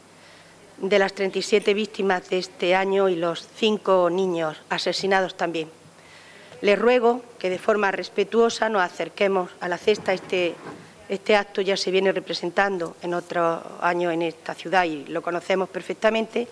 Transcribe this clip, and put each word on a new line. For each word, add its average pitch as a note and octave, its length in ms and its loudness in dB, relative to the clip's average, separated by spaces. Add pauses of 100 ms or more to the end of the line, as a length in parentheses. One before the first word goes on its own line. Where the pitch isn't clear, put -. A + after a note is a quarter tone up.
(800)
de F#3+ 200 2
las G3 140 2
treinta F#3+ 260 -4
y F#3 40 -2
siete G3+ 320 2
víctimas G3 560 -2
de F#3 80 0
este F3+ 360 0
año G3 340 2
y F3+ 80 0
los E3 400 -4
cinco G3 540 2
niños E3+ 480 -2 (100)
asesinados F#3 680 0
también. E3 320 -4 (920)
Les G3+ 180 4
ruego A#3+ 440 4 (160)
que F#3 120 -4
de F#3 80 -4
forma G#3 320 2
respetuosa A3 800 0
nos G#3+ 140 2
acerquemos F3+ 680 -2 (100)
a F3+ 80 -6
la F3 100 -2
cesta. G3+ 340 0
Este, F3+ 420 -2 (540)
este G3 260 2
acto G3+ 260 2
ya F#3+ 160 0
se F#3+ 140 -4
viene F#3+ 220 4
representando F3 880 -2
en F3 120 -4
otro E3+ 480 -2 (180)
año F3 300 0
en E3 120 -2
esta D#3+ 320 -6
ciudad F3+ 300 0
y D3+ 220 -6
lo D#3+ 160 -6
conocemos F3 460 -2
perfectamente. A3 840 -2